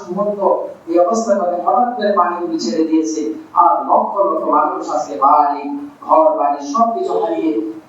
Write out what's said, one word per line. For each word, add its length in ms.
ঘুমন্ত, 600
এই 80
অবস্থার 380
মধ্যে 280
হঠাৎ 320
করে 160
পানিগুলি 480
ছেড়ে 240
দিয়েছে। 500
আর 300
লক্ষ 340
লক্ষ 300
মানুষ 420
আজকে 240
বাড়ি, 760
ঘর 340
বাড়ি 300
সবকিছু 520
হারিয়ে, 540